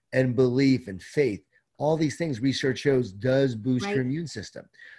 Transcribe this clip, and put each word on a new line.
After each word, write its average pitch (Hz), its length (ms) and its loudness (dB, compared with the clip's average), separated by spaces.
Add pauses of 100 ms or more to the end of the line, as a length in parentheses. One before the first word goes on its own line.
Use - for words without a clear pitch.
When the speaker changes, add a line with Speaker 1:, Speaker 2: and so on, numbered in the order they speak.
(120)
Speaker 1:
and 127 240 2
belief 131 520 4
and 95 140 -12
faith, 127 400 -2 (360)
all 151 180 0
these 156 200 -2
things 151 240 -4
research 131 380 0
shows 127 340 0
does 127 420 0
boost 123 300 0
Speaker 2:
Right. 202 120 -2
Speaker 1:
your 131 80 0
immune 147 220 -4
system. - 400 -14 (320)